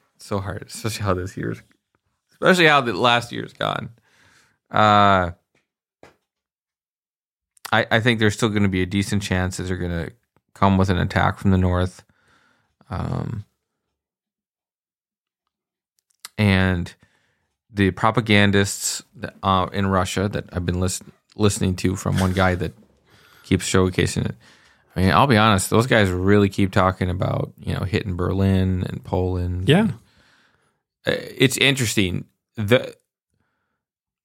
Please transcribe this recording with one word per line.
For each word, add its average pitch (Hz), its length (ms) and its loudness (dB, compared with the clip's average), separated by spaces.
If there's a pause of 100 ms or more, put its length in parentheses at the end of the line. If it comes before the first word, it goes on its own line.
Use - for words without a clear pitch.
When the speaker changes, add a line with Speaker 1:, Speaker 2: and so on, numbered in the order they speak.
(200)
Speaker 1:
so 101 200 -6
hard, 101 280 -10
especially 110 360 -10
how 98 100 0
this 90 220 -6
year's, - 260 -8 (720)
especially 175 360 2
how 143 140 4
the 117 120 -2
last 120 380 0
year's - 220 -10
gone. 52 360 -6 (800)
Uh, 101 600 4 (2500)
I, 110 200 0
I 113 80 4
think 113 200 0
there's 107 140 2
still 117 160 -2
gonna 101 200 0
be 92 120 -2
a 92 60 0
decent 98 340 -2
chance 92 360 -2
that 87 60 -6
they're 92 140 -4
gonna 87 320 -6 (440)
come 98 240 4
with 95 120 2
an 90 80 2
attack 92 420 0
from 98 120 2
the 92 60 4
north. 92 460 -2 (840)
Um, - 560 -8 (3000)
and 92 560 0 (800)
the 98 200 0
propagandists 101 1120 0 (120)
that, - 260 -14
uh, 95 320 0
in 98 140 -2
Russia 95 420 0
that - 220 -8
I've 92 140 -4
been 90 140 -2
lis-, 92 220 -4 (340)
listening 95 420 0
to 95 180 -2
from 95 240 -2
one 92 140 2
guy 92 220 2
that 85 180 -6 (680)
keeps 92 220 -2
showcasing - 600 0
it. - 100 -8 (600)
I - 40 -8
mean, 92 120 2
I'll 101 140 4
be 123 120 4
honest, 104 340 2
those 113 160 2
guys 107 240 2
really 98 380 2
keep 98 220 -2
talking 95 380 0
about, - 480 -4
you - 160 -6
know, 87 100 -4
hitting 92 320 -4
Berlin 92 720 0
and - 160 -10
Poland. 90 640 -4
Speaker 2:
Yeah. 175 240 4 (1160)
Speaker 1:
Uh, - 100 0
it's - 400 -2
interesting. 110 680 0 (300)
The, 110 400 0 (1300)